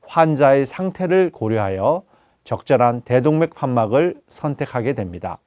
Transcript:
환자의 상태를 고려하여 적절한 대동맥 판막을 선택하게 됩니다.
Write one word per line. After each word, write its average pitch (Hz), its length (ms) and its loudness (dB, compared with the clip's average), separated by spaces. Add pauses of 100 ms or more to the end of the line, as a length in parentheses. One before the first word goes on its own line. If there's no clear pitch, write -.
환자의 143 580 4
상태를 185 640 -2
고려하여 110 720 -2 (420)
적절한 120 580 0
대동맥 151 520 0
판막을 127 640 -2 (100)
선택하게 131 640 -6
됩니다. 90 540 -8